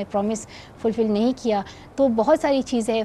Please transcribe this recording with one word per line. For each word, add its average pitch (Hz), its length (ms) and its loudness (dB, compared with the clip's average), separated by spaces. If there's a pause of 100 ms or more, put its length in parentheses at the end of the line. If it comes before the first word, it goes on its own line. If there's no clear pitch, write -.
promise 208 360 -4 (360)
fulfill 220 280 0
نہیں 220 220 2 (100)
کیا۔ 208 200 0 (340)
تو 277 120 4
بہت 226 320 4
ساری 277 220 0
چیزیں 226 420 -2